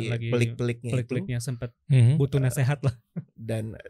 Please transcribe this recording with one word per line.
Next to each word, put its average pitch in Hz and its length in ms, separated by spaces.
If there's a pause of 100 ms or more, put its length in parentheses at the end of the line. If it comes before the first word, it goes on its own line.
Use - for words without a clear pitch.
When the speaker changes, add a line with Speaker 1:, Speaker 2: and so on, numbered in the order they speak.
(100)
Speaker 1:
lagi 117 180
Speaker 2:
pelik-peliknya 120 600
itu. 117 80
Speaker 1:
pelik-peliknya 127 420
sempat 120 320 (160)
Speaker 3:
Mhm. 131 300
Speaker 1:
butuh 143 200
Speaker 2:
Eh, 135 80
Speaker 1:
nasehat 131 360
lah. 135 140 (380)
Speaker 2:
dan, 110 320 (260)